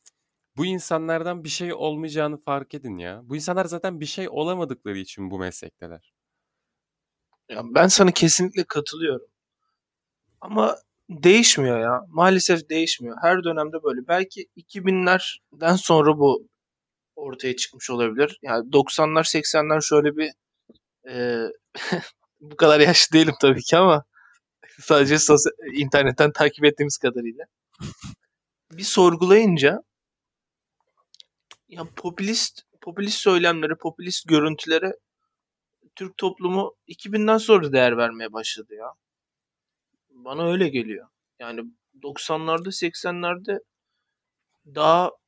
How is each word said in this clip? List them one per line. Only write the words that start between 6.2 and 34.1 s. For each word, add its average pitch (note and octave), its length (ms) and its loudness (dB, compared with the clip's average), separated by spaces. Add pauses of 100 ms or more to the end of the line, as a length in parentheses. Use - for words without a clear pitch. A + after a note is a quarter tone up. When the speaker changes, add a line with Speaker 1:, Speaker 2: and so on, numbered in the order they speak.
Speaker 2:
Ya A2+ 160 -12
ben C3+ 220 4
sana F#3+ 240 6
kesinlikle F3 540 0
katılıyorum. D3+ 600 -6 (1120)
Ama G#3+ 360 -2 (340)
değişmiyor D3+ 680 4
ya. A#2+ 280 -2
Maalesef F3 600 2
değişmiyor. D#3+ 540 -4
Her F3 220 2
dönemde D#3 380 -4
böyle. B2+ 260 -4
Belki F#3 380 -4 (100)
iki F3+ 300 -10
binlerden F#3 880 0
sonra D#3 420 4
bu C#3 300 2 (680)
ortaya C3 400 -8
çıkmış - 340 -10
olabilir. A#2+ 520 -2
Yani A#2+ 300 -4
doksanlar, D#3 520 2
seksenler D#3 560 -2
şöyle D3 360 2
bir, D#3 160 -4 (760)
e, A#2+ 380 -4 (260)
<laughs> - 420 -10 (260)
bu - 160 -20
kadar D3+ 240 6
yaşlı E3 340 4
değilim D#3+ 260 6
tabii C3+ 220 4
ki - 140 2
ama E3+ 280 4 (580)
<laughs> - 180 -20
sadece D3 380 4
sosyal, D3+ 340 4 (220)
internetten C#3+ 580 2
takip D3 320 0
ettiğimiz D3 340 2
kadarıyla. B2 460 -6 (1300)
Bir E3 100 -14
sorgulayınca F3+ 1000 4 (1900)
ya E3 160 -14 (120)
popülist, G3 640 -6 (180)
popülist G3+ 380 -8
söylemlere, E3+ 600 2
popülist E3+ 480 -8